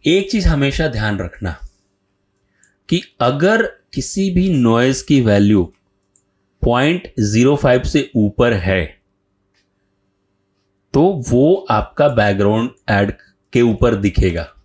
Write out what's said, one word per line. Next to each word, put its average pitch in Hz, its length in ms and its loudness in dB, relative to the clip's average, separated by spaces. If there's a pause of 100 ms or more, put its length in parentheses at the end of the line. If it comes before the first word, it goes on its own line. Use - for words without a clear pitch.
एक 190 280 0
चीज 190 160 -2
हमेशा 143 400 0
ध्यान 107 320 -4
रखना 90 360 -10 (1300)
कि 180 120 0 (200)
अगर 160 420 0 (300)
किसी 190 380 -4
भी 180 220 0
noise 123 480 0
की 139 200 2
value 104 420 2 (960)
point 135 460 0 (140)
zero 113 340 2
five 131 280 2
से - 320 -2
ऊपर 113 380 0
है 92 300 -2 (2000)
तो 135 80 2 (280)
वो 139 240 4 (180)
आपका 113 380 0
background 107 600 0 (200)
add 101 220 0 (420)
के 120 80 4
ऊपर 117 340 2
दिखेगा। 95 520 -2 (180)